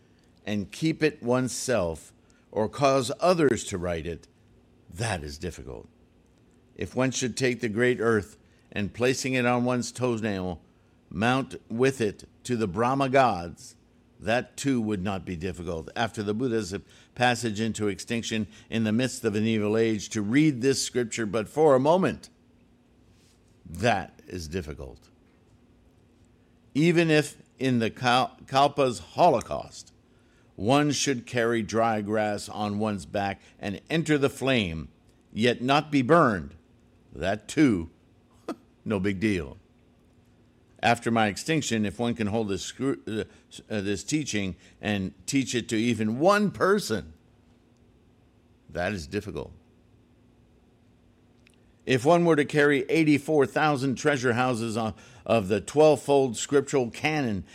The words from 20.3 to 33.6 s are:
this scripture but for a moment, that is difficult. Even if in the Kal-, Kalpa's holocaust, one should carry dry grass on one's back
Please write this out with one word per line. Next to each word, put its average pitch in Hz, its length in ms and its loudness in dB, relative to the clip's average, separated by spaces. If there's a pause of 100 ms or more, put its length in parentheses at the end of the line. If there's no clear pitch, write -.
this 135 200 2
scripture 117 440 -4
but 104 200 -2
for 151 280 4
a 127 60 6
moment, 160 500 2 (1400)
that 92 580 -2
is 85 220 -10
difficult. 73 600 -10 (1600)
Even 165 360 4
if 151 260 2 (220)
in 127 220 2
the 110 100 0
Kal-, 123 460 0 (100)
Kalpa's 135 520 2
holocaust, 113 920 0 (640)
one 143 340 2
should 127 360 -2
carry 117 360 0
dry 110 380 0
grass 104 480 -2
on 104 300 -4
one's 104 280 -4
back 98 360 -4 (180)